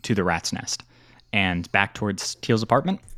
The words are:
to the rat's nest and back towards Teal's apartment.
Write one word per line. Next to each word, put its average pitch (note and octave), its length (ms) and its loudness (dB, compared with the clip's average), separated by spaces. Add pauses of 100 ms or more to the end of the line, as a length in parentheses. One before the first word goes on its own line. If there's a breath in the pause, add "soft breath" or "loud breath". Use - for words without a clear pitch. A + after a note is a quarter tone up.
to A2+ 120 0
the F#2+ 100 2
rat's E2+ 280 0
nest - 300 -8 (500 soft breath)
and F2+ 400 0
back G2+ 220 2
towards G2 420 -4
Teal's A2+ 260 0
apartment. D#3 380 2 (180)